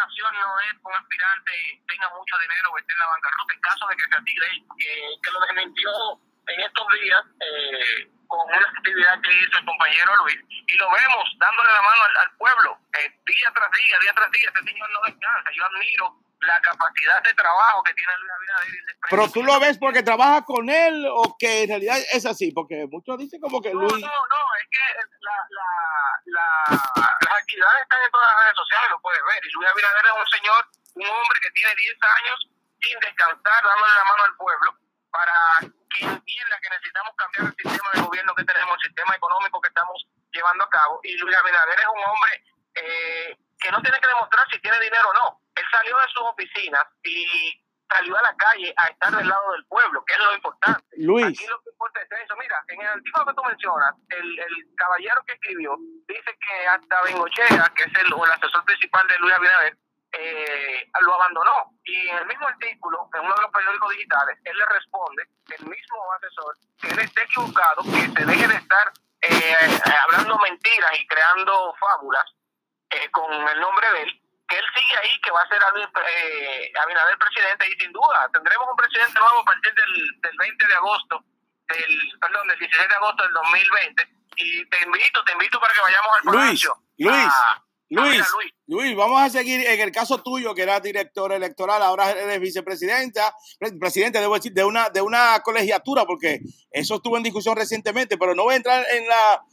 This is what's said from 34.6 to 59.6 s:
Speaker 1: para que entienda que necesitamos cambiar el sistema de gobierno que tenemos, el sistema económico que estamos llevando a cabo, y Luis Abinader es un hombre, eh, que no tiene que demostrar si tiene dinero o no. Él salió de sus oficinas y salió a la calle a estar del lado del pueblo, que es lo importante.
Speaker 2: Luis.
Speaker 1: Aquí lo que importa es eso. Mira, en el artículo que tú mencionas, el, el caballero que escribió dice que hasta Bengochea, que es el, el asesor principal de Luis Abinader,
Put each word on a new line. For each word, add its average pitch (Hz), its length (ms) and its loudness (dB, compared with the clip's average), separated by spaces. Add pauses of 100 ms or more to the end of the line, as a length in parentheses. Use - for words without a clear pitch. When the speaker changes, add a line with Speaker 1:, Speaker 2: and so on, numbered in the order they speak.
Speaker 1:
para 170 240 -2 (560)
que - 160 -6
entienda - 560 -8
que 190 80 -10
necesitamos 196 480 -10
cambiar - 320 -4
el - 80 -18
sistema - 360 -6
de - 120 2
gobierno 185 320 -4
que 185 80 -4
tenemos, 180 320 -2
el - 80 -6
sistema 175 300 -6
económico 190 420 -2
que 180 160 -4
estamos 180 320 -6 (240)
llevando 175 320 0
a 196 80 -2
cabo, 156 320 2
y 180 160 -8
Luis 185 160 -2
Abinader 180 480 2
es 214 80 0
un 208 160 -4
hombre, 320 260 0 (460)
eh, 165 600 -8 (200)
que 185 140 -4
no 220 100 0
tiene 262 160 0
que 262 80 0
demostrar 240 460 2
si 220 80 -8
tiene 220 180 0
dinero 220 320 2
o 190 40 0
no. - 280 0 (160)
Él - 140 -6
salió 226 260 2
de 262 160 2
sus 247 80 -4
oficinas 180 640 -4 (160)
y 170 480 -4 (400)
salió 185 260 0
a 226 60 2
la 226 140 2
calle 202 400 2
a 170 100 2
estar 185 240 -2
del 208 160 -2
lado 196 240 0
del 170 160 -6
pueblo, - 400 0
que - 80 -2
es 208 60 2
lo 208 120 4
importante. 202 540 -2 (120)
Speaker 2:
Luis. 202 280 4
Speaker 1:
Aquí 208 220 -6
lo 233 160 -8
que 233 60 -20
importa 233 320 -8
es - 60 -16 (140)
eso. 214 140 -10
Mira, 262 320 -6
en 180 120 -14
el 208 60 -8
artículo 240 400 -2
que 277 80 -4
tú 269 80 -8
mencionas, 180 520 0 (160)
el, 175 280 -8
el 170 160 -10 (220)
caballero 180 500 0
que - 80 -8
escribió 160 420 -8 (300)
dice 220 320 -10
que 190 300 -6
hasta 185 340 0
Bengochea, 175 720 2
que - 80 0
es - 160 -4
el, 185 160 2
el 165 160 2
asesor 165 340 0
principal 185 440 0
de 180 100 2
Luis 180 160 2
Abinader, 180 420 4 (360)